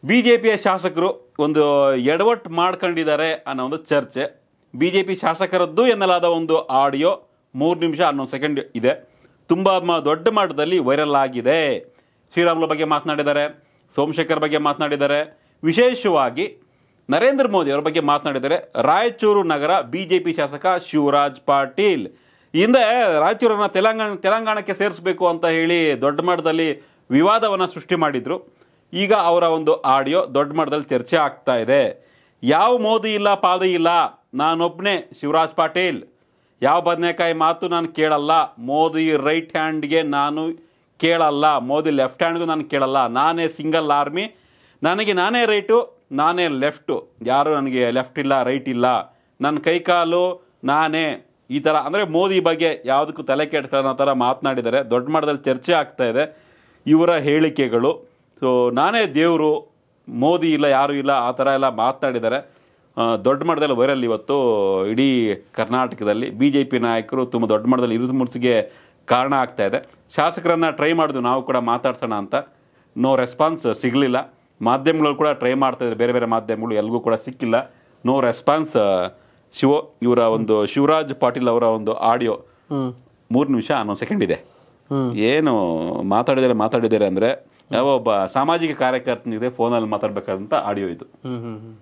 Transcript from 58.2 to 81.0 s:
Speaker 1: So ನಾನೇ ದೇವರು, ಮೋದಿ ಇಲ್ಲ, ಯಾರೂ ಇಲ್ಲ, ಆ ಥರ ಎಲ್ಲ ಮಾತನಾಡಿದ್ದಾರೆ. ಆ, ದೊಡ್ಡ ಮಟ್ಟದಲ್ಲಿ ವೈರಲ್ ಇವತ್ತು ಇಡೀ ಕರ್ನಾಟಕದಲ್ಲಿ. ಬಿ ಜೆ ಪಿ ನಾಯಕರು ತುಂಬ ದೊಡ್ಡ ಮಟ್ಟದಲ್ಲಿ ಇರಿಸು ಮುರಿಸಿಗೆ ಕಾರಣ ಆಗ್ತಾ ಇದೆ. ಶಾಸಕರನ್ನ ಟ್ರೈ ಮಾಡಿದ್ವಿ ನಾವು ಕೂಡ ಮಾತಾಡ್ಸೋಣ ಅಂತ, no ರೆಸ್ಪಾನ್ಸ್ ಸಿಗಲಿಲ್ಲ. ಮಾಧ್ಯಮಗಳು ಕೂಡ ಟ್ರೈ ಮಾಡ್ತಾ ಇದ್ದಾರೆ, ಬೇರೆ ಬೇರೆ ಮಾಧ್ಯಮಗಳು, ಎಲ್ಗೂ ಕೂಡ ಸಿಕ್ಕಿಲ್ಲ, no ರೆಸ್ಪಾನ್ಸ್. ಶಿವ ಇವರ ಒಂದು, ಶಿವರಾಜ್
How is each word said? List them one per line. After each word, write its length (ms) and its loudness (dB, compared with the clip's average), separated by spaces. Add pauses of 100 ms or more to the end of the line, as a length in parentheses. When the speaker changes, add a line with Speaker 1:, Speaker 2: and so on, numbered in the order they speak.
Speaker 1:
So 340 2
ನಾನೇ 300 2
ದೇವರು, 680 0 (360)
ಮೋದಿ 440 0
ಇಲ್ಲ, 120 0
ಯಾರೂ 280 2
ಇಲ್ಲ, 180 -2
ಆ 200 0
ಥರ 160 -2
ಎಲ್ಲ 220 2
ಮಾತನಾಡಿದ್ದಾರೆ. 840 -2 (440)
ಆ, 180 0
ದೊಡ್ಡ 280 0
ಮಟ್ಟದಲ್ಲಿ 320 0
ವೈರಲ್ 280 0
ಇವತ್ತು 320 -2 (520)
ಇಡೀ 480 0 (180)
ಕರ್ನಾಟಕದಲ್ಲಿ. 760 -2
ಬಿ 200 2
ಜೆ 140 2
ಪಿ 160 -2
ನಾಯಕರು 460 -2
ತುಂಬ 200 -2
ದೊಡ್ಡ 220 0
ಮಟ್ಟದಲ್ಲಿ 280 0
ಇರಿಸು 180 -2
ಮುರಿಸಿಗೆ 580 -2 (340)
ಕಾರಣ 280 0
ಆಗ್ತಾ 320 -2
ಇದೆ. 240 -4 (260)
ಶಾಸಕರನ್ನ 540 0
ಟ್ರೈ 240 -2
ಮಾಡಿದ್ವಿ 300 0
ನಾವು 200 0
ಕೂಡ 140 -2
ಮಾತಾಡ್ಸೋಣ 560 -2
ಅಂತ, 220 -6 (640)
no 180 2
ರೆಸ್ಪಾನ್ಸ್ 640 -2
ಸಿಗಲಿಲ್ಲ. 520 0 (280)
ಮಾಧ್ಯಮಗಳು 540 2
ಕೂಡ 120 0
ಟ್ರೈ 260 0
ಮಾಡ್ತಾ 320 0
ಇದ್ದಾರೆ, 140 -4
ಬೇರೆ 140 2
ಬೇರೆ 120 0
ಮಾಧ್ಯಮಗಳು, 500 -2
ಎಲ್ಗೂ 240 -2
ಕೂಡ 140 0
ಸಿಕ್ಕಿಲ್ಲ, 600 -4 (320)
no 160 2
ರೆಸ್ಪಾನ್ಸ್. 560 0 (760)
ಶಿವ 160 2 (320)
ಇವರ 160 4
ಒಂದು, 480 2
ಶಿವರಾಜ್ 540 0